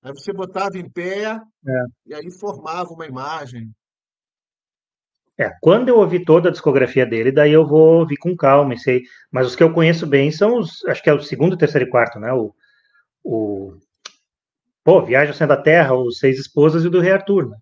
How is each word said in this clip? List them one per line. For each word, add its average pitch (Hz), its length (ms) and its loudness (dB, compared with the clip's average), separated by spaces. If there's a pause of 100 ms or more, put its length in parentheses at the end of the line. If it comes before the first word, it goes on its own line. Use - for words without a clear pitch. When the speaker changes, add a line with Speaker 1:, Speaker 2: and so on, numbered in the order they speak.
Speaker 1:
Aí 135 100 -18
você - 180 -14
botava 185 460 -8
em 170 120 -14
pé 185 360 -10 (420)
Speaker 2:
É. 127 160 -6 (220)
Speaker 1:
e 135 80 -20
aí 151 260 -16
formava 180 540 -10
uma 165 140 -18
imagem. 127 640 -14 (1700)
Speaker 2:
É, 107 120 -4 (120)
quando 220 280 4
eu 240 80 6
ouvir 175 280 2
toda 165 240 4
a - 20 -4
discografia 131 540 0
dele, 113 260 -2
daí 147 220 4
eu 156 120 6
vou 160 360 6
ouvir 143 160 -4
com 175 180 -6
calma, 139 380 2
e 113 60 -8
sei. 123 240 -2 (280)
Mas 131 160 -2
os 123 80 -10
que - 80 4
eu 160 100 2
conheço 165 320 0
bem 143 260 0
são 214 280 0
os, - 260 -10
acho - 160 -4
que - 80 0
é 151 40 4
o 143 80 -2
segundo, 165 360 -2
terceiro 143 300 0
e - 20 -16
quarto, 117 300 -2
né? 113 140 -8
O, 113 200 -4 (680)
o, 98 540 -8 (1040)
pô, 175 200 4
Viagem 147 260 0
ao 143 40 -10
Centro 143 220 0
da - 60 -6
Terra, 151 340 4
Os 123 240 -4
Seis 135 200 0
Esposas 156 440 0
e 175 40 0
o - 20 0
do 175 100 2
Rei 180 140 2
Arthur, 196 360 0
né? 104 120 -20